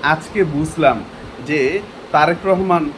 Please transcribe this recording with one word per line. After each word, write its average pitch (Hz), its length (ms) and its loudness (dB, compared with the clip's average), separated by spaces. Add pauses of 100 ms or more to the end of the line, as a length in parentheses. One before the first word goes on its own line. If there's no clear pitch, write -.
(120)
আজকে 160 280 -2 (140)
বুঝলাম 147 420 2 (520)
যে 151 120 2 (520)
তারেক 160 280 4 (100)
রহমান 180 340 2 (140)